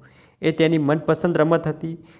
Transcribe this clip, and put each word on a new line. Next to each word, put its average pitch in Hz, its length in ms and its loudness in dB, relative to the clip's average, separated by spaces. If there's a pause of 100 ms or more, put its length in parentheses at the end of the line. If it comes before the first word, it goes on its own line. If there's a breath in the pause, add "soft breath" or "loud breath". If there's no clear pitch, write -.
(420 soft breath)
એ 160 100 0
તેની 160 260 2
મનપસંદ 156 600 0
રમત 160 300 2
હતી. 160 300 -8 (220 soft breath)